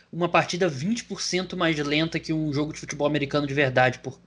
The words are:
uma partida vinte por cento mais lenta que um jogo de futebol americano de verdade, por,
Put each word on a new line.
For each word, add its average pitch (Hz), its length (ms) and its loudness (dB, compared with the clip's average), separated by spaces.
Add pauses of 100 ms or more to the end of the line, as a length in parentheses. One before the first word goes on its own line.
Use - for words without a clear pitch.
(120)
uma 165 160 0
partida 170 400 2
vinte 170 360 -2
por - 180 -10
cento 185 340 -2
mais 165 220 2
lenta 151 420 0
que 160 140 -4
um 156 180 0
jogo 151 220 -2
de - 60 -16
futebol 147 260 -2
americano 147 400 0
de 135 80 -6
verdade, 127 460 4
por, - 280 -10